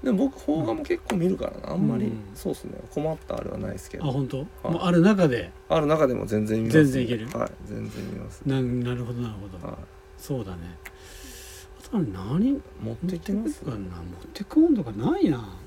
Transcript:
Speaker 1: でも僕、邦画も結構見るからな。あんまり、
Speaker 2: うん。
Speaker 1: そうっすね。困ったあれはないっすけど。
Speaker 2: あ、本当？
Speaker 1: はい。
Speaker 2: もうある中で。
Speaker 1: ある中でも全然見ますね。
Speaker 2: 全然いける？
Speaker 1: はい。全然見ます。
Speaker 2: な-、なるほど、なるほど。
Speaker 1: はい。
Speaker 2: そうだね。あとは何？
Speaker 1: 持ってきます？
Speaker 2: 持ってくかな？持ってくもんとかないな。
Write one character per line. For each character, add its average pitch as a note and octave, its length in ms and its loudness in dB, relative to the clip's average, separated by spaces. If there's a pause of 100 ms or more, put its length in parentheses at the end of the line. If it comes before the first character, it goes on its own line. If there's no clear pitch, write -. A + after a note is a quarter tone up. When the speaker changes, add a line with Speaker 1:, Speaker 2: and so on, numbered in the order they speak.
Speaker 1:
で C4 80 2
も A#3 180 4
僕、 - 140 -14
邦 D#4 220 2
画 E4 80 0
も D#4 100 -4
結 E4+ 240 -2
構 - 80 -8
見 F3 140 2
る F#3+ 80 2
か - 80 -4
ら - 220 -8
な。 - 40 -6
あ - 40 -2
ん G3 120 2
ま A3+ 100 2
り、 G#3+ 80 0
Speaker 2:
う - 40 0
ん。 A3 140 -6 (120)
Speaker 1:
そ - 140 -6
う - 20 -2
っ - 40 -2
す - 100 -14
ね。 - 80 -10 (200)
困 D3+ 200 -2
っ D#3 120 -8
た - 120 -4
あ - 60 -6
れ - 60 -6
は - 80 -6
な G#2 140 -6
い - 40 -6
っ F#2 40 -10
す - 100 -14
け - 80 -12
ど。 - 60 -8
Speaker 2:
あ、 C#3+ 80 0
本 C3+ 160 0
当？ B2+ 120 -4
Speaker 1:
は D3 60 -6 (200)
い。 - 60 -2
Speaker 2:
も E3 80 0
う - 40 -4
あ F3+ 80 4
る F3 100 8
中 F#3+ 260 8
で。 G#2+ 240 2 (180)
Speaker 1:
あ D#3+ 100 6
る D3+ 60 2
中 D#3 220 6
で B2+ 60 4
も G2 120 -2
全 G#2+ 200 2
然 A2 140 2
見 A2+ 60 2
ま A2+ 60 2
す D#3 60 10
ね。 D#3 60 12
Speaker 2:
全 C3+ 100 6
然 C3 100 2
い A#2 40 0
け A#2 100 0
る？ A2 100 -6 (120)
Speaker 1:
は - 80 0
い。 - 40 -6 (140)
全 A2 240 -8
然 - 220 -8
見 - 80 -8
ま - 120 -10
す。 - 140 -16
Speaker 2:
な-、 C3+ 160 2
な B2 340 0
る A#2+ 100 -4
ほ A#2+ 80 -6
ど、 A#2+ 80 -4
な A#2 80 -4
る G#2+ 60 -8
ほ G2 120 -10
ど。 F#2 180 -12
Speaker 1:
は - 80 -8
い。 - 40 -12 (400)
Speaker 2:
そ C3+ 240 -4
う G2+ 40 -6
だ F#2+ 60 -8
ね。 F2+ 60 -8 (1200)
あ - 100 -18
と B3 80 0
は F#3 60 2
何？ C#3 580 0 (200)
Speaker 1:
持 A2+ 120 -4
っ - 20 -6
て F3 240 -4
き G3+ 120 -6
ま G#3+ 160 0
す？ - 180 -8
Speaker 2:
持 C#3 60 -4
っ A2 60 -6
て G2 80 -8
く F2+ 60 -10
か F2 40 -12
な？ - 20 -12
持 E2+ 60 -12
っ - 20 -10 (280)
て - 100 -8
く - 160 2
も E4 100 8
ん D4 60 8
と G3 80 0
か A#2+ 80 -4
な D3+ 280 0
い D4+ 100 4
な。 G#2+ 380 -2